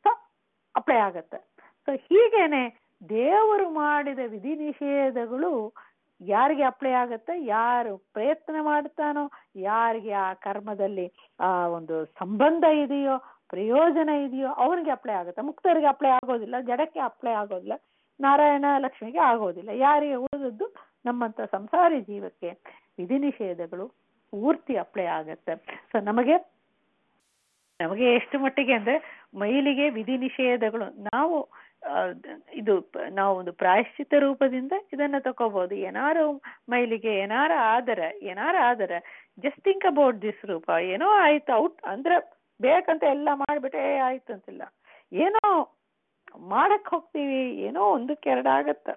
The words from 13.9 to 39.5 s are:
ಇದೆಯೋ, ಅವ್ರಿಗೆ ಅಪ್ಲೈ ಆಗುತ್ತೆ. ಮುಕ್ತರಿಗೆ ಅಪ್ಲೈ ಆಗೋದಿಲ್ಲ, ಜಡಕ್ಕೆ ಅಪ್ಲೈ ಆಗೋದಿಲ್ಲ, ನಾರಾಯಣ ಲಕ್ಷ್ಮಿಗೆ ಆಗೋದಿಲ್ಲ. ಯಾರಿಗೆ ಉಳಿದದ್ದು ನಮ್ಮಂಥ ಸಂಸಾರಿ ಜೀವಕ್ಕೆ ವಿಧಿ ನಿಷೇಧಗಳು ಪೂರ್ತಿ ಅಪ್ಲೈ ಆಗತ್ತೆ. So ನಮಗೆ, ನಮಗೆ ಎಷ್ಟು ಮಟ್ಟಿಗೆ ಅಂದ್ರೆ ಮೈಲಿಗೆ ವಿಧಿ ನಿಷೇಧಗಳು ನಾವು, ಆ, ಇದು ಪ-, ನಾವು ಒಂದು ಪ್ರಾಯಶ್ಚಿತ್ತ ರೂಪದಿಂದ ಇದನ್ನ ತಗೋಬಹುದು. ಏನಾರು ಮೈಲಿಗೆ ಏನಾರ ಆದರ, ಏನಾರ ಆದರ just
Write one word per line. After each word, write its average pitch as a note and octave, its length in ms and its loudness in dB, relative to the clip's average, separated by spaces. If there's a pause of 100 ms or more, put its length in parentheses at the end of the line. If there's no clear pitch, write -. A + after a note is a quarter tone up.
ಇದೆಯೋ, C4+ 380 -2
ಅವ್ರಿಗೆ D#4 440 0
ಅಪ್ಲೈ B3 220 -6
ಆಗುತ್ತೆ. F3+ 280 -6
ಮುಕ್ತರಿಗೆ D#4 440 0
ಅಪ್ಲೈ C#4+ 240 2
ಆಗೋದಿಲ್ಲ, B3 520 0
ಜಡಕ್ಕೆ C4 380 -4
ಅಪ್ಲೈ B3 320 -6
ಆಗೋದಿಲ್ಲ, G3+ 420 -6 (460)
ನಾರಾಯಣ C#4+ 460 4 (120)
ಲಕ್ಷ್ಮಿಗೆ C4 400 -4
ಆಗೋದಿಲ್ಲ. G#3+ 520 2
ಯಾರಿಗೆ C#4+ 460 2
ಉಳಿದದ್ದು C4+ 580 -6 (320)
ನಮ್ಮಂಥ A#3+ 360 -4
ಸಂಸಾರಿ C4+ 600 2
ಜೀವಕ್ಕೆ F#3+ 580 -12 (380)
ವಿಧಿ F3+ 200 -2
ನಿಷೇಧಗಳು F#3 760 -6 (360)
ಪೂರ್ತಿ C4 440 -2
ಅಪ್ಲೈ F#3+ 280 -4
ಆಗತ್ತೆ. D#3+ 760 -8 (120)
So G#3 100 0
ನಮಗೆ, B3 480 2 (1300)
ನಮಗೆ A3 340 2
ಎಷ್ಟು B3+ 240 -2
ಮಟ್ಟಿಗೆ C4+ 340 0
ಅಂದ್ರೆ B3 640 -2
ಮೈಲಿಗೆ C4+ 540 0
ವಿಧಿ A3+ 280 -4
ನಿಷೇಧಗಳು A#3 840 -2
ನಾವು, C#4 460 -2 (380)
ಆ, - 40 -8 (640)
ಇದು G#3 280 0
ಪ-, - 160 -16 (120)
ನಾವು G3 280 0
ಒಂದು F3+ 160 -8
ಪ್ರಾಯಶ್ಚಿತ್ತ G#3+ 640 0
ರೂಪದಿಂದ C4+ 520 0 (220)
ಇದನ್ನ C#4 260 -2
ತಗೋಬಹುದು. G3+ 560 -2
ಏನಾರು C#4 640 -2 (280)
ಮೈಲಿಗೆ A3+ 460 0
ಏನಾರ A3 440 0
ಆದರ, A3+ 400 2 (220)
ಏನಾರ A3 400 -4
ಆದರ A3+ 300 2 (480)
just C#4 160 -4